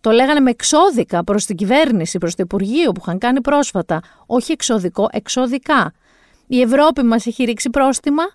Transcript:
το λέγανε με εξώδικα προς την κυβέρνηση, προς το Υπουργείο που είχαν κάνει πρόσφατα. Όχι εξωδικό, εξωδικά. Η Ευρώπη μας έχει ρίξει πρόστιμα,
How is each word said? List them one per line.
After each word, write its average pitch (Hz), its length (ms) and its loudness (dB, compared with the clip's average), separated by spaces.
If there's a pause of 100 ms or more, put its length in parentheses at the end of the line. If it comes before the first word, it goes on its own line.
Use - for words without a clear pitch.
το 220 100 0
λέγανε 269 280 4
με 262 100 4
εξώδικα 294 760 0
προς 202 220 -2
την 202 100 -6
κυβέρνηση, 208 600 0
προς 170 180 -4
το 185 80 -4
Υπουργείο 208 480 -2
που 180 100 -8
είχαν 180 160 -6
κάνει 247 240 0
πρόσφατα. 233 580 -2 (260)
Όχι 247 260 -2
εξωδικό, 202 600 -2
εξωδικά. 254 800 -2 (540)
Η 247 140 2
Ευρώπη 269 420 2
μας 226 220 0
έχει 240 180 -4
ρίξει 233 260 -4
πρόστιμα, 277 540 0 (100)